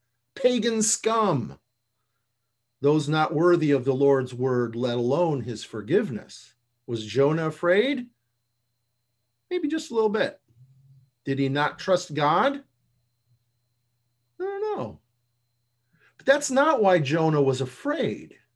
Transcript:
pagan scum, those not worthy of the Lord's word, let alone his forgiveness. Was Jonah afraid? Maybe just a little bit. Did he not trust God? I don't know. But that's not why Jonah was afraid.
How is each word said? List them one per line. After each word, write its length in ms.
pagan 460
scum, 760
those 260
not 260
worthy 380
of 140
the 100
Lord's 380
word, 420
let 220
alone 440
his 220
forgiveness. 920
Was 200
Jonah 420
afraid? 600
Maybe 200
just 220
a 20
little 160
bit. 280
Did 120
he 120
not 280
trust 380
God? 480
I 40
don't 340
know. 220
But 80
that's 240
not 320
why 180
Jonah 420
was 200
afraid. 720